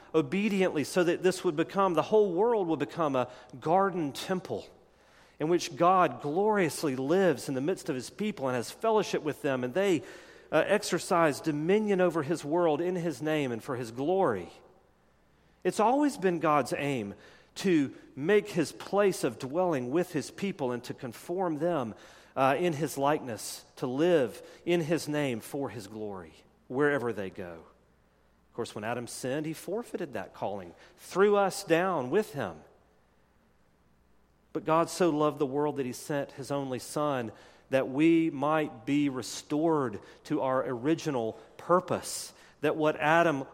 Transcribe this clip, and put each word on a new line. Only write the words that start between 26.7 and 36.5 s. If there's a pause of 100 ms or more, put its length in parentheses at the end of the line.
they
go.
Of
course,
when
Adam
sinned,
he
forfeited
that
calling, (240)
threw
us
down
with
him. (2000)
But
God
so
loved
the
world
that
he
sent
his